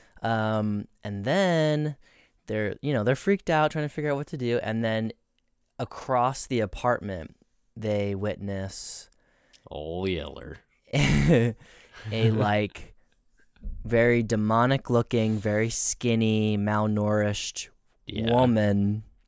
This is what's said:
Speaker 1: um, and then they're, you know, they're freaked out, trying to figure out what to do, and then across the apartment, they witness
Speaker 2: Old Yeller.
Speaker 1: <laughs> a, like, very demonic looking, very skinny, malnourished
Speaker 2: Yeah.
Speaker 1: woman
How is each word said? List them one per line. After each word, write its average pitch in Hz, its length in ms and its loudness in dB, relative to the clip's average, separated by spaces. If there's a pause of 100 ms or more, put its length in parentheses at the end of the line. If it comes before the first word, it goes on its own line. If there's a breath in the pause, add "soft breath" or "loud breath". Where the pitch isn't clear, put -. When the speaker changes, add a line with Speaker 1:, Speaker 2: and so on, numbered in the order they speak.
(220 soft breath)
Speaker 1:
um, 110 680 0 (160)
and 101 220 -6
then 156 720 2 (500 soft breath)
they're, 107 360 -2
you 147 120 -2
know, 110 100 0
they're 127 120 2
freaked - 340 -2
out, 151 220 2
trying 151 140 -4
to 147 40 -4
figure 151 220 -4
out 139 60 0
what 147 100 -6
to 156 100 -10
do, 120 240 0
and 113 220 -4
then 110 280 -2 (680)
across 127 680 -2
the 123 140 -2
apartment, 101 760 -4 (400)
they 101 380 -2
witness 98 960 -8 (580 soft breath)
Speaker 2:
Old 85 420 -6
Yeller. 73 480 -8 (180)
Speaker 1:
<laughs> - 180 -20
a, 143 640 4 (560 loud breath)
like, 107 840 0 (920)
very 117 380 4
demonic 113 680 2
looking, 113 480 2
very 107 320 0
skinny, 110 840 2
malnourished 104 1120 0 (360)
Speaker 2:
Yeah. 113 260 -2
Speaker 1:
woman 107 720 4 (240)